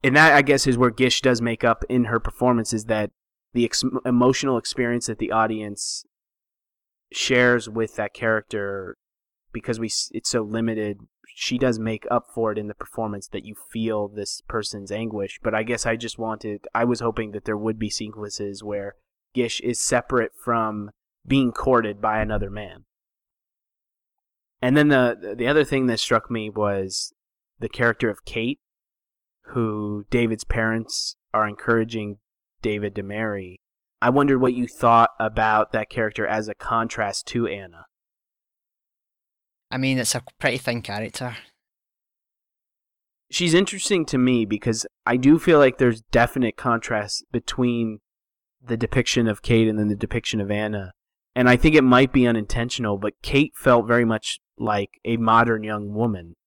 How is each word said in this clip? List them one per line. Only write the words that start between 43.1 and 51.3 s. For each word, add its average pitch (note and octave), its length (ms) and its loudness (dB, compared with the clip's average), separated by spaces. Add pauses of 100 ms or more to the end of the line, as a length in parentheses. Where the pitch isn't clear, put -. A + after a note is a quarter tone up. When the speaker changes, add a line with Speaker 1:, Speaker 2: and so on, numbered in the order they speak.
Speaker 1:
She's E3+ 240 2
interesting F#3+ 520 2
to C3+ 120 -2
me B2+ 260 2
because G#2+ 420 -4 (200)
I A#2+ 100 2
do C#3 220 6
feel D#3+ 200 4
like C3 200 6
there's A#2+ 240 2
definite A#2+ 540 0
contrast A2+ 760 -4
between A#2 680 -2 (600)
the A#2 140 -4
depiction A#2+ 500 0
of G#2+ 160 -2
Kate A2+ 260 4
and G#2+ 100 0
then G#2 100 0
the G#2 80 0
depiction A2 440 -4
of G2+ 100 -4
Anna. G#2 420 -4 (420)